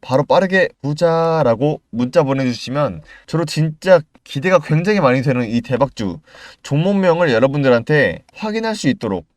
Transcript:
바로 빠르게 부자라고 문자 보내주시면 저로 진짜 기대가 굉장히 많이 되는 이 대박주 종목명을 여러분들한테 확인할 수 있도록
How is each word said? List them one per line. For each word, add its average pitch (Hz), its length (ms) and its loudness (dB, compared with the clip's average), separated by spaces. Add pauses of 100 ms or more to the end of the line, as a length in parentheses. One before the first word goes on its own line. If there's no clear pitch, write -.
바로 135 200 -2
빠르게 180 460 2 (140)
부자라고 151 960 0 (100)
문자 127 320 0
보내주시면 131 800 -2 (240)
저로 165 180 -2
진짜 160 560 2 (220)
기대가 175 380 0
굉장히 175 400 0
많이 131 200 2
되는 123 280 -2
이 117 120 0
대박주 117 600 -4 (420)
종목명을 175 680 0
여러분들한테 127 920 2 (100)
확인할 220 440 -6
수 160 120 -2
있도록 98 380 -4 (100)